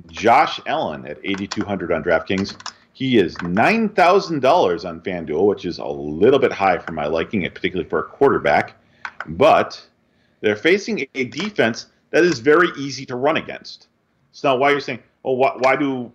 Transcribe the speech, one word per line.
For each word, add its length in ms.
Josh 600
Allen 380
at 180
eighty-two 420
hundred 260
on 100
DraftKings. 540
He 240
is 240
nine 480
thousand 520
dollars 440
on 160
FanDuel, 460
which 180
is 140
a 60
little 540
bit 140
high 240
for 160
my 140
liking, 420
particularly 400
for 100
a 40
quarterback. 720
But 580
they're 160
facing 600
a 100
defense 640
that 120
is 160
very 380
easy 300
to 100
run 180
against. 520
So 180
now 80
why 140
are 40
you 40
saying, 200
"Oh, 100
wh-, 260
why 140
do 400